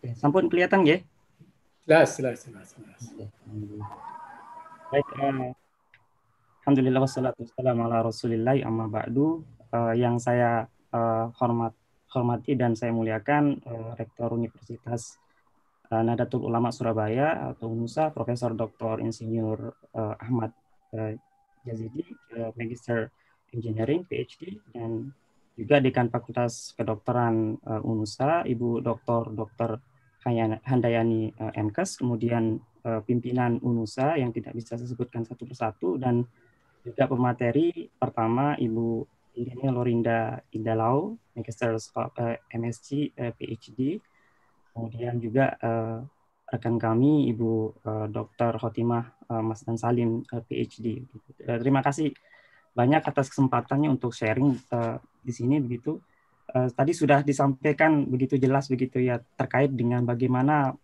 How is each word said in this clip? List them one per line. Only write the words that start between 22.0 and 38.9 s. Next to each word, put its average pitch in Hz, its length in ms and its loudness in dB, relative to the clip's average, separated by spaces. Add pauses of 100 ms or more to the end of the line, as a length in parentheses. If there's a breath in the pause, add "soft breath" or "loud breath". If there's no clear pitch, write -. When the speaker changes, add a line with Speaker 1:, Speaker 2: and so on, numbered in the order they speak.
Speaker 1:
eh, 113 160 -4
Magister 117 560 -4 (400)
Engineering, 117 560 -2
P - 80 -6
H 123 240 -8
D, 185 160 -14 (160)
dan 117 400 -6 (480)
juga 120 160 4
Dekan 127 320 4
Fakultas 120 640 -4
Kedokteran, 113 880 0
eh, 110 240 -6
unusa, 117 640 0
Ibu 120 320 0
Doktor 117 560 -2
Doktor 110 400 -4 (440)
Hayan-, 113 480 0
Handayani, 117 640 2
eh, 110 200 -8 (120)
M 107 80 -2
Kes, 190 240 -4
kemudian, 117 640 0 (240)
eh, 113 160 -2
pimpinan 123 640 0
unusa 123 560 0
yang 120 160 -2
tidak - 160 -8
bisa 120 240 -10
saya 120 80 -8
sebutkan 120 400 -6
satu - 240 -14
persatu, 120 480 -4
dan 123 320 0 (560)
juga 123 240 0
pemateri 127 880 0
pertama 123 640 0
Ibu 113 400 0 (400)